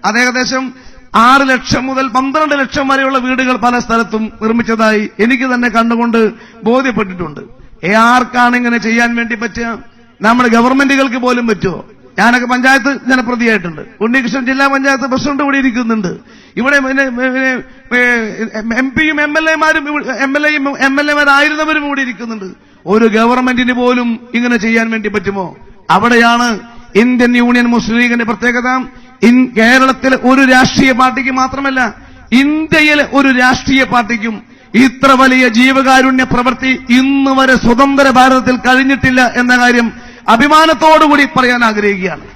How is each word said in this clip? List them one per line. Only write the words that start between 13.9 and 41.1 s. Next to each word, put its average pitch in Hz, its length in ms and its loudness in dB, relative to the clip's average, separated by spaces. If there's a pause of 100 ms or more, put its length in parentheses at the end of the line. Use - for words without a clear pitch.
ഉണ്ണികൃഷ്ണൻ 233 460 -2
ജില്ലാ 269 200 -2
പഞ്ചായത്ത് 269 380 -2
പ്രസിഡന്റ് 269 380 -4
കൂടി 277 160 0
ഇരിക്കുന്നുണ്ട്. 226 580 -2 (400)
ഇവിടെ 269 240 0
പിന്നെ, 269 240 -2
പിന്നെ, 254 580 -4 (340)
ഏ, 247 40 2 (760)
എം 269 120 -2
പിയും 311 300 -2
എം 294 180 -2
എൽ 320 120 -2
എമാരും 311 380 0
ഇവ-, 285 220 -6
എം 262 260 -4
എൽ 294 100 -2
എയും 285 320 -2
എം 269 220 0
എൽ 294 100 -2
എമാരായിരുന്നവരും 294 800 0
കൂടി 277 140 -4
ഇരിക്കുന്നുണ്ട്. 226 420 -10 (420)
ഒരു 214 180 2
ഗവൺമെന്റിന് 247 680 0
പോലും 247 480 -2 (140)
ഇങ്ങനെ 240 220 0
ചെയ്യാൻ 226 340 0
വേണ്ടി 220 180 -4
പറ്റുമോ? 196 480 -6 (340)
അവിടെയാണ് 233 680 2 (360)
ഇന്ത്യൻ 247 420 2
യൂണിയൻ 240 280 2
മുസ്ലിം 233 340 0
ലീഗിന്റെ 240 260 0
പ്രത്യേകത. 240 440 -2 (540)
ഇൻ-, 247 340 2
കേരളത്തിലെ 262 680 2
ഒരു 262 280 4
രാഷ്ട്രീയ 262 420 4
പാർട്ടിക്ക് 254 380 0
മാത്രമല്ല, 262 640 -4 (380)
ഇന്ത്യയിലെ 302 800 2
ഒരു 269 160 2
രാഷ്ട്രീയ 254 560 2
പാർട്ടിക്കും 226 760 -4 (160)
ഇത്ര 262 380 4
വലിയ 254 360 4
ജീവകാരുണ്യ 262 760 2
പ്രവൃത്തി 254 640 -2
ഇന്ന് 269 400 2
വരെ 262 260 2
സ്വതന്ത്ര 269 540 2
ഭാരതത്തിൽ 254 460 2
കഴിഞ്ഞിട്ടില്ല 254 800 0
എന്ന 247 220 0
കാര്യം 240 340 2 (360)
അഭിമാനത്തോടുകൂടി 302 1080 4